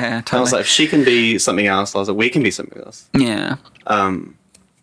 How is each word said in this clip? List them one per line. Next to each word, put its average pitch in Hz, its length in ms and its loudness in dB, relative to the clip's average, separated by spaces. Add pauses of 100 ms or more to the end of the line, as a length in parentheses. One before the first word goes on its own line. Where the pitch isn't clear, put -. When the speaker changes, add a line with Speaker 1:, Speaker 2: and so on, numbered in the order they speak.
Speaker 1:
And 120 60 -4
I 117 40 -4
was 117 80 -8
Speaker 2:
totally. 123 260 0
Speaker 1:
like, 104 100 0
"If 101 60 -2
she 156 200 2
can 147 180 4
be 117 340 2
something 101 280 0
else," 98 280 0
I 98 40 0
was 98 100 -2
like, 98 80 -2
"We 113 120 0
can 147 140 0
be 98 80 2
something - 340 -12
else." - 280 -20
Speaker 2:
Yeah. 120 420 0 (320)
Speaker 1:
Um, 98 480 -2 (480)